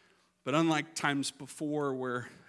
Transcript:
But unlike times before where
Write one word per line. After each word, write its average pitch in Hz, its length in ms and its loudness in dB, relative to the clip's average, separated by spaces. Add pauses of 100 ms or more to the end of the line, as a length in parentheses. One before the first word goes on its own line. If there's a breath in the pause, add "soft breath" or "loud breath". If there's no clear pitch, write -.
(440 soft breath)
But 131 120 0
unlike 156 400 2
times 143 360 0
before 147 600 -4
where 123 340 -4 (220 loud breath)